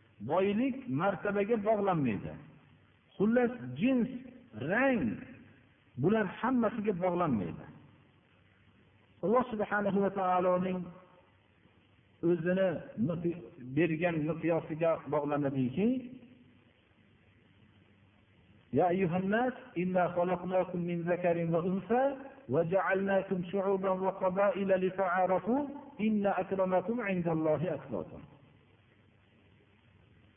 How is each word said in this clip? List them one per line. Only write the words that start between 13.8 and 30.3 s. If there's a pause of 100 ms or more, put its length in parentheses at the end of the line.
miqyosiga (140)
bog'lanadiki, (2750)
"Ya
ayyuhan
nas, (180)
inna
khalaqnakum
min
zakarin
va
unsa, (440)
va
ja'alnakum
shu'uban
va
qabaila
lita'arafu, (400)
inna
akramakum
'inda
Allohi
atqakum." (2250)